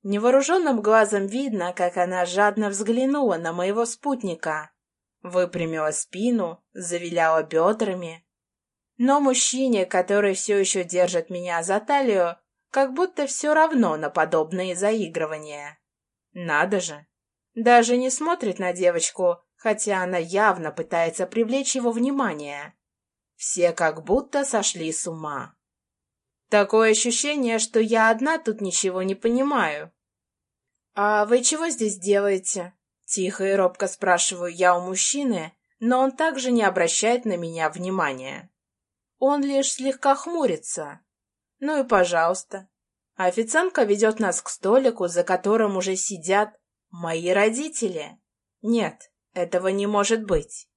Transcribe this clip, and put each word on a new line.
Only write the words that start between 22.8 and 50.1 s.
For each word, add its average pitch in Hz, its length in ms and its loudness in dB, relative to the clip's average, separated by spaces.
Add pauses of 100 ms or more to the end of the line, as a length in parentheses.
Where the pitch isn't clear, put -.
Все 175 360 0
как 160 320 0
будто 269 420 0
сошли 180 460 -2
с - 160 -6
ума. 151 480 -10 (920)
Такое 220 420 4
ощущение, 240 680 0
что 220 200 0
я 220 300 4
одна 269 300 0
тут 220 200 -4
ничего 185 440 -2
не 190 100 -2
понимаю. 226 800 -2 (1000)
«А 208 300 4
вы 240 180 4
чего 311 260 0
здесь 220 280 -2
делаете?» 190 760 0 (320)
Тихо 190 400 -4
и 196 80 2
робко 190 340 2
спрашиваю 175 680 0
я 180 240 6
у 180 40 -2
мужчины, 190 720 -2 (260)
но 247 200 2
он 269 120 2
также 262 400 -2
не 233 120 4
обращает 208 600 2
на 196 120 -2
меня 165 320 -4
внимания. 156 840 -6 (680)
Он 277 260 0
лишь 277 300 0
слегка 269 400 0
хмурится. 196 840 -4 (600)
«Ну 285 240 -2
и 247 40 -4
пожалуйста». 185 800 0 (480)
Официантка 233 680 0
ведёт 220 360 2
нас 190 220 -2
к - 80 -14
столику, 226 580 0
за 170 160 0
которым 202 520 0
уже 185 200 -2
сидят 196 600 -2 (360)
мои 170 380 -6
родители. 208 880 -2 (420)
Нет, 214 500 -2 (220)
этого 180 360 -2
не 202 180 -2
может 208 360 0